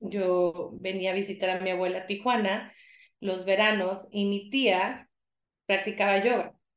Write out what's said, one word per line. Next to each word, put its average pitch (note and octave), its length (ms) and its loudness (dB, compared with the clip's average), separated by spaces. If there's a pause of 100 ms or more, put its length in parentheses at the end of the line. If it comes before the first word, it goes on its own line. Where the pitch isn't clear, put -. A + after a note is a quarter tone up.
yo F3+ 800 0
venía F#3+ 320 -2
a - 20 -2
visitar G3 360 -2
a F#3 100 -2
mi F#3+ 100 -2
abuela F#3 300 -2
a - 60 -12
Tijuana G#3 680 0 (460)
los F#3 240 -4
veranos, G3 640 2
y G3+ 140 -2
mi G3+ 260 -2
tía A3+ 580 2 (580)
practicaba G3 520 2
yoga. A3 360 0 (220)